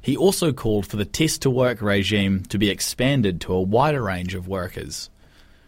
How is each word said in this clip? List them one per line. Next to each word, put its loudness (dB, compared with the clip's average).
He 0
also 2
called 0
for -6
the 0
test-to-work 0
regime 2
to -2
be 4
expanded 0
to -4
a 2
wider 2
range -4
of -8
workers. -8